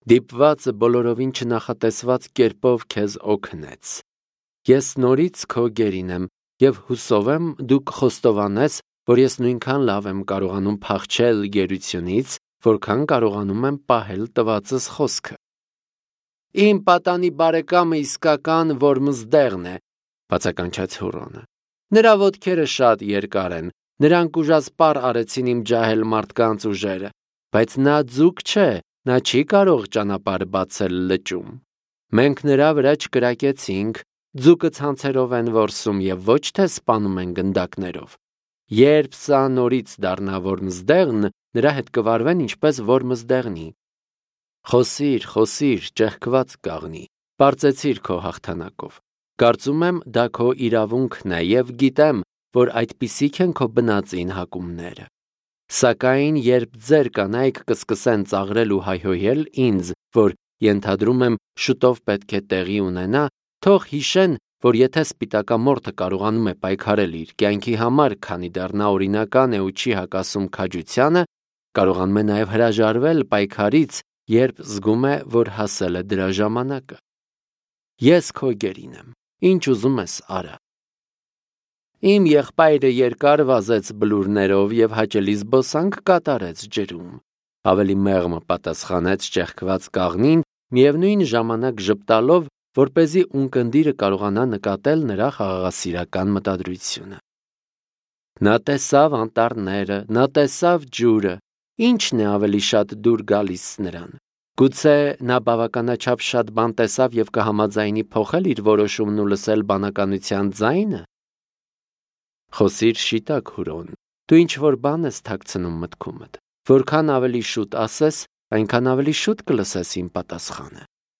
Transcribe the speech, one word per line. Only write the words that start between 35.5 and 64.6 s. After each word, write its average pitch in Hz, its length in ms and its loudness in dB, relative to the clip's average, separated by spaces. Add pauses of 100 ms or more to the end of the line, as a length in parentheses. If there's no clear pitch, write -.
և 95 220 -2
ոչ 113 240 2
թե - 200 0
սպանում 107 540 -2
են 90 140 -6
գնդակներով։ 90 800 -4 (560)
Երբ 135 420 4
սա 139 340 0
նորից 127 480 0
դառնա 95 440 -4
որմզդեղն, 98 880 0 (180)
նրա 127 260 2
հետ 135 160 -8
կվարվեն 117 540 0
ինչպես 131 400 -2
որմզդեղնի։ 120 840 -2 (960)
Խոսիր, 127 580 0
խոսիր, 110 680 0
ճեղքված 123 680 -2
կաղնի, 80 460 -12 (360)
պարծեցիր 139 600 0
քո - 180 -6
հաղթանակով։ 87 800 -12 (400)
Կարծում 131 440 2
եմ, 175 180 -2
դա 117 260 -2
քո 117 180 -2 (100)
իրավունքն 113 760 -2
է 87 80 -2
և 113 320 2
գիտեմ, 135 460 2 (380)
որ 123 160 4
այդպիսիք 120 640 -4
են 185 160 0
քո 131 140 -2
բնածին 101 640 -2
հակումները։ 87 720 -12 (640)
Սակայն 135 680 0
երբ 120 360 0
ձեր 123 340 2
կանայք 117 520 -2
կսկսեն 107 640 -2
ծաղրել 101 480 -2
ու 98 60 0
հայհոյել 95 640 -2 (120)
ինձ, 98 360 0 (180)
որ, 104 260 4 (220)
ենթադրում 104 640 2
եմ, 117 140 2 (160)
շուտով 127 480 0
պետք 101 340 -4
է 101 80 -2
տեղի 95 360 -2
ունենա, 95 420 -2 (420)
թող 190 220 4
հիշեն, 165 480 0 (240)
որ 123 180 4